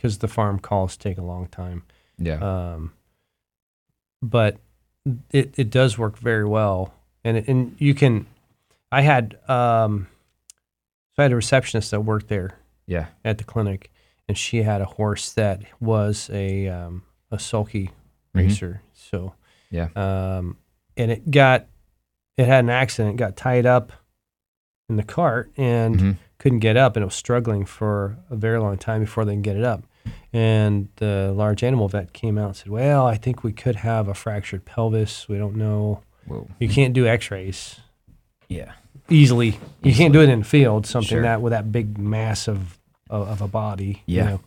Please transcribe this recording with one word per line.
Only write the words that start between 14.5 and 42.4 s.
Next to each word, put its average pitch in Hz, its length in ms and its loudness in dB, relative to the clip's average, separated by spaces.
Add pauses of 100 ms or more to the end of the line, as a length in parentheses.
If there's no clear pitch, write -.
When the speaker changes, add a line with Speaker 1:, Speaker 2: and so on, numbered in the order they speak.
Speaker 1:
had 104 180 0
a 98 40 -2
horse 104 480 -4
that 104 300 -2 (180)
was 107 520 -2
a, 98 360 -4
um, 87 340 -10 (280)
a 107 80 -6
sulky 104 520 -6 (440)
Speaker 2:
Mm-hmm. 92 140 4
Speaker 1:
racer. 98 340 -4 (100)
So, 92 400 -10 (380)
Speaker 2:
Yeah. 85 260 -4
Speaker 1:
um, 95 640 -4 (360)
and 117 160 -2
it 117 200 -4
got, 135 340 6 (720)
it 131 80 4
had 127 200 6
an 117 60 0
accident, 117 460 0
got 110 180 -4
tied 123 300 0
up 123 280 4 (1000)
in 110 60 -2
the 104 60 0
cart 120 540 -2
and 117 400 2
Speaker 2:
Mm-hmm. 95 140 4 (280)
Speaker 1:
couldn't 123 200 2
get 110 180 2
up, 127 200 4
and 107 60 0
it 98 40 -2
was - 80 -8
struggling 117 500 -2
for 104 540 -4 (100)
a 120 80 -8
very 110 240 0
long 101 160 -2
time 110 240 -4
before 107 240 -2
they 104 80 -2
can 101 80 -2
get 101 160 -2
it 110 80 -2
up. 110 200 -2 (500)
And 107 640 2
the 98 380 -2
large 104 300 0
animal 120 240 2
vet 98 240 -6
came 110 240 -4
out 104 120 -2
and 98 80 -10
said, - 120 -20
"Well, 131 380 2
I 110 100 2
think 120 260 -4
we 110 120 -4
could 120 220 -2
have 110 300 -2
a 98 60 -4
fractured 101 540 -8
pelvis. 110 640 -2
We 101 80 -4
don't 104 180 -4
know." 104 460 -2 (240)
Speaker 2:
Whoa. 60 200 -10 (140)
Speaker 1:
You 120 80 0
can't 127 240 2
do 127 140 4
x-rays 98 760 -4 (720)
Speaker 2:
Yeah. - 220 -12 (360)
Speaker 1:
easily. 120 500 6 (240)
You 135 120 4
can't 151 180 6
do 151 80 10
Speaker 2:
Easily. 156 40 10
Speaker 1:
it 143 100 10
in 113 60 0
the 107 40 -2
field, 113 420 4
something 110 220 -4
Speaker 2:
Sure. 113 140 0
Speaker 1:
that 113 180 0
with 117 120 -2
that 107 200 -2
big 107 240 -2
mass 107 520 -2